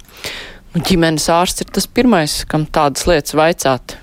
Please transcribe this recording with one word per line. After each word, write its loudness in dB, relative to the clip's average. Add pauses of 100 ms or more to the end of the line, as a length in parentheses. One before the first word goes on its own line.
(720)
Nu, -2
ģimenes 0
ārsts 0
ir -16
tas -2
pirmais, 2 (100)
kam 0
tādas 0
lietas 0
vaicāt, 0